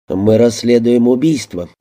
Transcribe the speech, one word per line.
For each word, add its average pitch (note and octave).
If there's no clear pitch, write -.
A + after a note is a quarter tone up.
«Мы G#2
расследуем A#2
убийство», — B2+